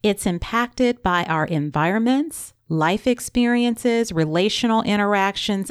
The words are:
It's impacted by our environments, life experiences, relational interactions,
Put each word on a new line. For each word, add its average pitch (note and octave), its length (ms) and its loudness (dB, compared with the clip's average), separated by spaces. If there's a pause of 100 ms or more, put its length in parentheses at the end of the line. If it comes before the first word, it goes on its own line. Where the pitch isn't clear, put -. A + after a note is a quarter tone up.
It's G3+ 240 0
impacted A#3+ 760 -2
by F3 220 2
our D#3 200 0
environments, F#3+ 1040 0 (160)
life D#3+ 380 0
experiences, A#3+ 1040 0
relational F#3+ 720 0
interactions, G3+ 880 0